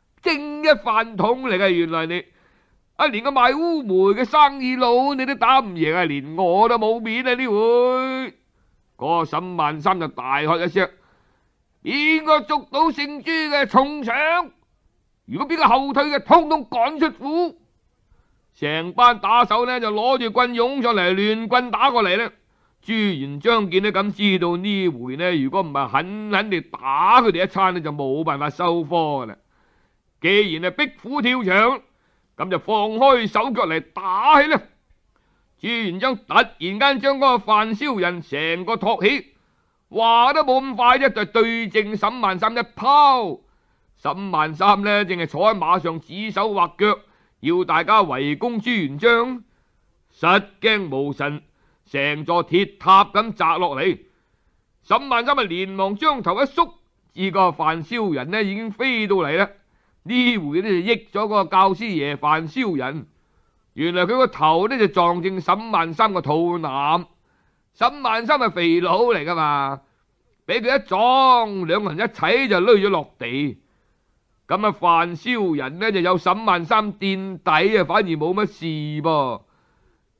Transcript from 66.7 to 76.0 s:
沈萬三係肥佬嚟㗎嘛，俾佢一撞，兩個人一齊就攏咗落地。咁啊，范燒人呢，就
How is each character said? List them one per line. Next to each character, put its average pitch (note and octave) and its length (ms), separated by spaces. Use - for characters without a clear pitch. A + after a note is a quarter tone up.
沈 C4+ 300
萬 A3+ 220
三 D4 140
係 A3+ 120
肥 E3+ 300
佬 F3+ 220
嚟 G3 220
㗎 E3+ 100
嘛， C#3+ 460
俾 A3+ 140
佢 B3+ 200
一 C#4 80
撞， A#3 800
兩 F#3+ 180
個 F3+ 80
人 D3+ 60
一 G3+ 40
齊 A#3 380
就 F#3+ 80
攏 G#3+ 200
咗 G3 120
落 E3 280
地。 B2+ 400
咁 G3 160
啊， G#3 100
范 E3+ 420
燒 G#3 420
人 C#3 220
呢， A3 120
就 F#3+ 100